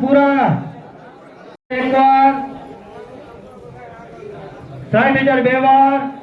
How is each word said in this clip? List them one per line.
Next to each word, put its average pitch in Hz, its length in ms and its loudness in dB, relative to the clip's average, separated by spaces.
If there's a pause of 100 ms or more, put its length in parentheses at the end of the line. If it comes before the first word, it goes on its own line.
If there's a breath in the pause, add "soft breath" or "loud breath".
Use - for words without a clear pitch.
પૂરા. 277 460 2 (1200)
એક 254 240 -2
વાર. 269 400 4 (2500)
સાઠ 262 300 2
હજાર 269 200 2
બે 247 160 2
વાર. 269 420 4 (240)